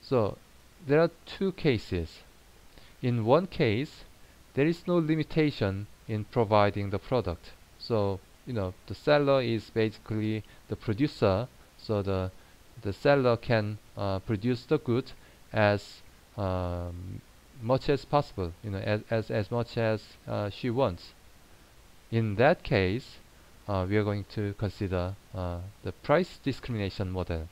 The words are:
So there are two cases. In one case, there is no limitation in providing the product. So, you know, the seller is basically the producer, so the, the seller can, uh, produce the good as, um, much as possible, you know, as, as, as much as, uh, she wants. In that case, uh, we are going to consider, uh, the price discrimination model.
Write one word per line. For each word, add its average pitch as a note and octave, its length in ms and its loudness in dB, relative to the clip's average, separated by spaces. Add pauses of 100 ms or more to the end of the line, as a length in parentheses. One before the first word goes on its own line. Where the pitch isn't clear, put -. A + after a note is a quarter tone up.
So A2+ 360 0 (480)
there C#3+ 140 4
are E3+ 100 2 (160)
two F#3+ 260 -4
cases. G2 680 -2 (800)
In B2 220 0
one D3+ 220 4
case, C3 580 -2 (500)
there C3+ 120 4
is E3+ 200 -2
no F3 100 2
limitation D3+ 880 0 (220)
in G#2+ 160 -4
providing G#2 640 4
the G2 80 -2
product. G2 520 -2 (280)
So, G2+ 420 0 (260)
you C3 60 -8
know, F#2+ 220 -4 (120)
the G2+ 80 -10
seller C#3 480 4
is A#2 280 -2
basically A2 720 -2 (260)
the G#2 80 -4
producer, A2+ 720 2 (280)
so G#2 260 -2
the, F#2 280 -2 (500)
the G2+ 120 -6
seller C3 440 4
can, G#2+ 420 0 (180)
uh, G2 240 -2
produce A#2+ 440 -2
the D3+ 140 2
good B2+ 340 -2 (400)
as, G#2 500 0 (360)
um, F2+ 840 -4 (400)
much B2 280 0
as C#3+ 160 0
possible, G2+ 480 -2 (100)
you G#2+ 80 -8
know, G2 80 -4
as, G#2+ 220 -2 (100)
as, A2+ 200 -2
as A2+ 200 -2
much A#2+ 260 -4
as, A2 260 0 (240)
uh, G#2+ 220 -4
she A#2+ 220 -6
wants. A2+ 420 -2 (1000)
In A2+ 260 0
that C#3 260 4
case, G2+ 540 0 (500)
uh, F#2+ 220 -2
we G2+ 80 2
are G#2+ 80 4
going G2+ 200 -2 (100)
to G2+ 240 -4
consider, F#2 580 -2 (180)
uh, F2+ 240 -6 (240)
the F#2 80 -6
price - 540 0
discrimination G#2 680 -4
model. E2+ 420 -4